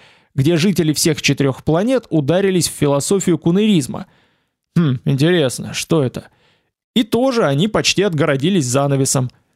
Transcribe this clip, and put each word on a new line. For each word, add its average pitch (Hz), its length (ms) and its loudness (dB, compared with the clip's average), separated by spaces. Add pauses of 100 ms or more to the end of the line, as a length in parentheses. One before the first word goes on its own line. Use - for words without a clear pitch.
(340)
где 156 220 2
жители 160 360 2
всех 151 280 0
четырех 135 420 0
планет 214 460 0
ударились 170 600 0
в - 40 -10
философию 151 680 0
кунеризма. 180 680 0 (680)
Хм, 143 300 0
интересно, 139 720 0
что - 280 0
это? - 260 -6 (640)
И 240 80 2
тоже 233 420 0
они 143 240 0
почти 185 340 0
отгородились 156 600 0
занавесом. 135 680 0 (260)